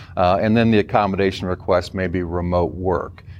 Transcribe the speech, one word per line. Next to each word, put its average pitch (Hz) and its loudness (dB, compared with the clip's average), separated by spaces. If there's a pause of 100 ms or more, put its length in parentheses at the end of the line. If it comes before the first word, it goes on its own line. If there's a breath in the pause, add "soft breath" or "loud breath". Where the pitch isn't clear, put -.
(160 loud breath)
uh, 92 4
and 110 2
then 113 4
the 104 6
accommodation 98 0
request 90 -2
may 92 -2
be 90 -2
remote 87 -2
work. 90 -4 (160 loud breath)